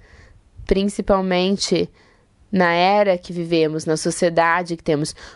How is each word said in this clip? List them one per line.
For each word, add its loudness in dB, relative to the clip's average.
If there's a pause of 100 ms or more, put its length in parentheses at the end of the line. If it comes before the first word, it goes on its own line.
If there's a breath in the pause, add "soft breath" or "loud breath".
(640 soft breath)
principalmente 0 (600 soft breath)
na 2
era 2
que -12
vivemos, 0
na 0
sociedade 0
que -20
temos. -2 (220 loud breath)